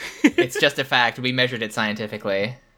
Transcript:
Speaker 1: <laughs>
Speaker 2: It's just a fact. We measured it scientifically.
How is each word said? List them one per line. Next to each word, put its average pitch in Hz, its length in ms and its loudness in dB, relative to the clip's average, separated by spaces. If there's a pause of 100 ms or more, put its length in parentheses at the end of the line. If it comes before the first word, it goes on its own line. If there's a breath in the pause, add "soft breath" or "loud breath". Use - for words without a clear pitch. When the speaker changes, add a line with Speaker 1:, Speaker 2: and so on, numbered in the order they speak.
(220 loud breath)
Speaker 1:
<laughs> - 20 -2
Speaker 2:
It's 349 360 2
just 147 180 2
a 135 60 -2
fact. 123 340 2
We 127 140 -2
measured 127 300 0
it 107 100 -6
scientifically. 107 840 -2 (240)